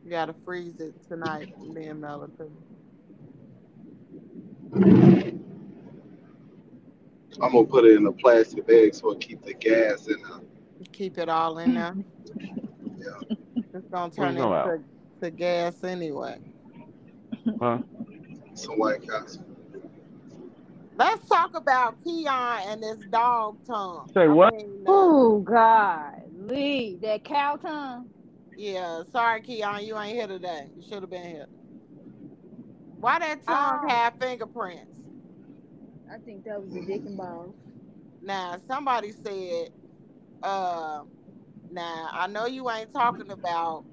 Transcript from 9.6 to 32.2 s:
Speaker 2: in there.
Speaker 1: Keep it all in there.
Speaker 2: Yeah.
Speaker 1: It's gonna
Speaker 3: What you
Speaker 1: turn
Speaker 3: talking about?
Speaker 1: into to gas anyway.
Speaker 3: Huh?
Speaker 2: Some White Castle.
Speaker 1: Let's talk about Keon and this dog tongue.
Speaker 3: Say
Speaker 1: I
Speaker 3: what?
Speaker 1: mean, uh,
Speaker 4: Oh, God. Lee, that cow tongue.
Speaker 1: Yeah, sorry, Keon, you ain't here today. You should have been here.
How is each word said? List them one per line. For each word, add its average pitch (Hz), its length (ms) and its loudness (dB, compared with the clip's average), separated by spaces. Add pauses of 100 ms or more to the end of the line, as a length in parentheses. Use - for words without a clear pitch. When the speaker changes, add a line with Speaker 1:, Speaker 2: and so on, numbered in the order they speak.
Speaker 2:
in 107 160 -4
there. - 180 -18 (520)
Speaker 1:
Keep 190 260 -10
it 165 100 -4
all 160 300 -2
in 240 160 0
there. 226 220 -6 (1000)
Speaker 2:
Yeah. - 240 -14 (520)
Speaker 1:
It's 185 180 -16
gonna 175 240 -6
Speaker 3:
What 190 140 -2
you 175 60 -4
Speaker 1:
turn - 20 -6
Speaker 3:
talking 117 160 0
about? 82 200 0
Speaker 1:
into 160 100 -8 (380)
to 170 100 -6
gas 170 520 -4
anyway. 151 560 -8 (1200)
Speaker 3:
Huh? 120 180 0 (760)
Speaker 2:
Some 113 240 -10
White 107 280 -2
Castle. - 380 -12 (1500)
Speaker 1:
Let's 392 300 0
talk 349 280 2
about 254 480 -2
Keon 269 640 -4
and 214 160 -10
this 220 160 -10 (120)
dog 226 560 0
tongue. 190 460 -8
Speaker 3:
Say 175 140 8
Speaker 1:
I 151 80 8
Speaker 3:
what? 180 180 10
Speaker 1:
mean, 403 340 -12
uh, 370 40 6
Speaker 4:
Oh, 294 500 8
God. 202 720 4 (220)
Lee, 240 640 -4
that 214 240 -4
cow 285 320 -2
tongue. 277 500 -12 (480)
Speaker 1:
Yeah, 185 560 -8
sorry, 233 300 0
Keon, 208 440 -6
you 220 120 -10
ain't 214 200 -8
here 220 100 -6
today. 180 480 -10
You 170 80 -20
should 202 200 -14
have 180 80 -16
been 180 180 -14
here. 151 180 -16 (1500)